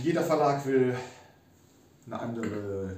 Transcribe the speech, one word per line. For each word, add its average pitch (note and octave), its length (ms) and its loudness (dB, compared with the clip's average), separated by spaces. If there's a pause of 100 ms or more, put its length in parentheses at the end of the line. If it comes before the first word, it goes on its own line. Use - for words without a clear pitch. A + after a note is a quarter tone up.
jeder D#3+ 200 2
Verlag C#3+ 440 2
will B2+ 300 4 (1080)
eine A2+ 120 -10
andere G2+ 800 -6